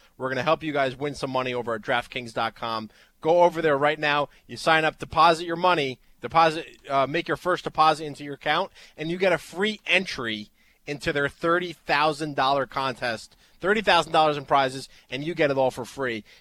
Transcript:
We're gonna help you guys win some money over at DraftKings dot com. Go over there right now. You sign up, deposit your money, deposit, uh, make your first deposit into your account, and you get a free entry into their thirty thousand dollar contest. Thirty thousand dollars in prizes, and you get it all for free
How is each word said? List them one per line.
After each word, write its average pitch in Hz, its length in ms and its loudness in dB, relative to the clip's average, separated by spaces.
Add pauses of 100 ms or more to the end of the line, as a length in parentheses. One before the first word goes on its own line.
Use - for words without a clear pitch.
(160)
We're 127 120 -6
gonna 127 160 -2
help 160 180 2
you 156 100 -6
guys 135 240 0
win 139 200 -6
some 131 160 -6
money 127 200 -2
over 120 220 -4
at 107 80 -8
DraftKings 120 500 -4
dot 113 220 -4
com. 113 360 -6 (300)
Go 175 220 4
over 170 180 2
there 151 160 2
right 147 220 0
now. 147 300 0 (180)
You 117 100 -14
sign 160 280 4
up, 151 160 -2
deposit 165 440 4
your 170 120 -4
money, 165 420 0 (220)
deposit, 156 560 0 (120)
uh, 139 200 2
make 165 180 -4
your 151 100 -2
first 175 280 -4
deposit 156 400 2
into 147 180 -12
your 143 120 -10
account, 156 360 -2 (260)
and 156 140 -8
you 175 60 -4
get 185 160 2
a 160 60 2
free 202 460 -4
entry 120 640 -2 (380)
into 151 260 -4
their 143 160 0
thirty 170 440 -2
thousand 151 640 0
dollar 135 300 2
contest. 123 680 -6 (260)
Thirty 208 200 0
thousand 170 320 2
dollars 156 240 4
in 143 80 -8
prizes, 135 460 0 (180)
and 135 160 -6
you 170 80 -6
get 156 180 2
it 135 60 2
all 131 140 4
for 120 160 -10
free 120 360 -6 (180)